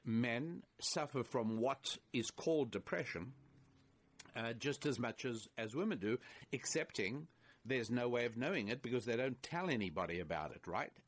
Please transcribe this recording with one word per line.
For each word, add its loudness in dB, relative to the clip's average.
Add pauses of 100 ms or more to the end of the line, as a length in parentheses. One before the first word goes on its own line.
men 2 (160)
suffer 0
from 2
what 0 (160)
is 0
called 2
depression, -4 (1000)
uh, -2
just -2
as 2
much -2
as, -4 (100)
as -4
women 0
do, 2 (320)
excepting -2 (380)
there's 0
no 4
way 4
of -2
knowing 2
it -2
because 0
they 2
don't 0
tell -2
anybody 2
about -2
it, -14
right? -2 (160)